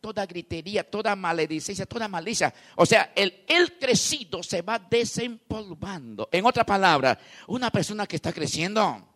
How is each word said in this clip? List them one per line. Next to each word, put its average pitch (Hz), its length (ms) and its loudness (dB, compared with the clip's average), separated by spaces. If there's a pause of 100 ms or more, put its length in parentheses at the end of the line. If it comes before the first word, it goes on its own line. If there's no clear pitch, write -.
toda 208 240 -6
gritería, 175 640 -6
toda 208 260 -2
maledicencia, 170 680 -2
toda 226 220 -6
malicia". 175 440 -2 (240)
O 226 100 6
sea, 226 300 4
el, 196 320 0
el 339 300 2
crecido 247 640 -2
se 170 220 -6
va 220 160 -4
desempolvando. 190 1500 -6
En 180 120 2
otra 233 220 4
palabra, 165 540 4 (280)
una 240 220 -4
persona 208 380 -2
que - 80 -8
está 160 180 -4
creciendo 160 840 -2